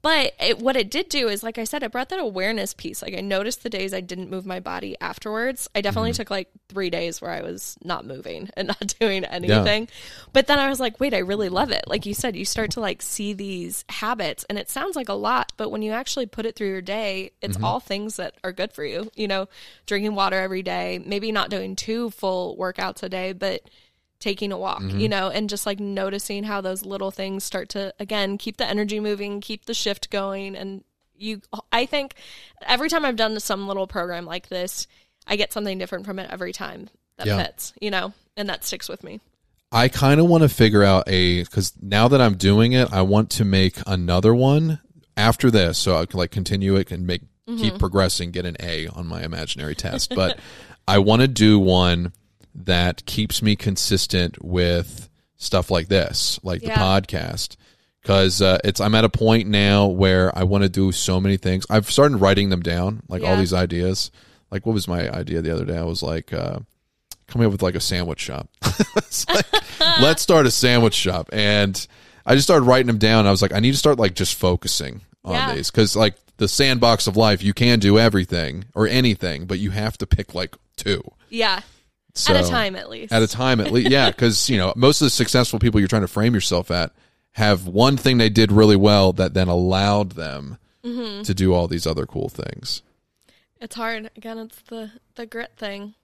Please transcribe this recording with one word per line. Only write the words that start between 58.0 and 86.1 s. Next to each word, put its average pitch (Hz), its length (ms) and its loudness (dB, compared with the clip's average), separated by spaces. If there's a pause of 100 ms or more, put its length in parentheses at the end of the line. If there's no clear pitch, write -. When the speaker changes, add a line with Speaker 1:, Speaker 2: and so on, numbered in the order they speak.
Speaker 2:
'Cause, 95 380 4
uh, 92 240 6
it's, 104 160 0
I'm 104 140 2
at 110 100 6
a 110 40 6
point 110 400 4
now 101 380 6
where 92 520 4
I 92 60 0
wanna 101 240 2
do 95 240 0
so 92 280 0
many 98 160 2
things. 92 320 -2
I've 104 220 2
started 143 280 4
writing 98 320 4
them 90 120 0
down, 90 460 -2
like, 92 140 -6
all - 120 0
Speaker 1:
Yeah. 95 60 2
Speaker 2:
these 90 120 0
ideas. 90 580 -2 (400)
Like, 98 140 -8
what 113 100 0
was 98 120 -2
my 87 260 -2
idea 85 300 -4
the 80 100 -2
other 85 120 -2
day? 87 120 -4
I 82 60 -4
was 85 220 -6
like, 80 280 -6
uh, 87 280 -6 (680)
coming 117 200 2
up 101 60 2
with, 98 100 -2
like, 90 120 0
a 85 60 -2
sandwich 87 400 -4
shop. - 280 -10 (140)
<laughs> - 340 -2
It's - 320 -4
like, 370 180 2 (340)
Speaker 1:
<laughs> 320 200 4
Speaker 2:
let's 160 220 4
start 160 240 6
a 120 60 6
sandwich 120 420 4
shop. 87 380 -2
And 104 520 2 (400)
I 127 120 6
just 139 100 4
started 156 180 6
writing 127 220 6
them 113 120 2
down. 107 280 6
I 98 60 6
was 98 100 4
like, 120 100 2
"I 101 80 0
need 123 120 4
to 139 60 0
start, 147 200 4
like, 101 160 2
just - 220 -2
focusing 90 640 -2 (220)
on 92 100 -6
Speaker 1:
Yeah. 262 200 -2
Speaker 2:
these." - 160 -4
'Cause, 107 260 4
like, 107 180 2 (240)
the 104 100 0
sandbox 120 580 4
of 98 100 0
life, 107 260 4
you 101 120 2
can 120 260 4
do 101 180 8
everything 92 760 2
or 107 120 2
anything, 95 600 0
but 95 120 -4
you 101 140 -2
have 107 260 -4
to 98 80 -6
pick, - 280 0
like, 87 200 -6 (220)
two. 101 260 -2 (260)
Speaker 1:
Yeah. 214 320 -2 (540)
Speaker 2:
So, - 200 2
Speaker 1:
At 90 100 4
a 87 40 0
time, 98 280 -2
at - 120 -14
least. 113 240 -10
Speaker 2:
at 110 100 6
a 110 40 4
time, 123 340 2
at 98 120 0
least. 127 180 4
Yeah, 131 200 6
Speaker 1:
<laughs> - 20 -6
Speaker 2:
'cause, 117 360 2
you 123 100 2
know, 92 180 0
most 135 240 6
of 151 60 4
the 123 40 4
successful 123 480 0
people 107 220 4
you're 95 80 2
trying 107 140 2
to 90 60 -2
frame 113 260 0